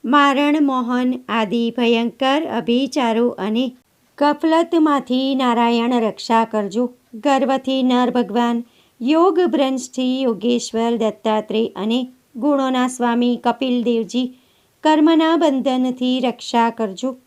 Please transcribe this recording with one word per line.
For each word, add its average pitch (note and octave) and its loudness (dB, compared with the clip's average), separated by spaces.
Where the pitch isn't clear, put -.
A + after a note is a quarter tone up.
મારણ C#4+ 2
મોહન B3+ 0
આદિ A3+ -2
ભયંકર A#3 0
અભિચારો A#3+ 0
અને A3 -2
ગફલતમાંથી D4 2
નારાયણ A#3+ 2
રક્ષા A3+ 0
કરજો. G#3+ -4
ગર્વથી C4+ 0
નર B3 2
ભગવાન, A#3+ -2
યોગ D#4+ 2
ભ્રંશથી C4 -2
યોગેશ્વર A#3 -2
દત્તાત્રેય G#3+ -2
અને A3 -2
ગુણોના C4 0
સ્વામી A#3+ 0
કપિલ B3 -2
દેવજી, A#3 -2
કર્મના D#4+ 4
બંધનથી B3+ 0
રક્ષા A#3 0
કરજો. A3+ -6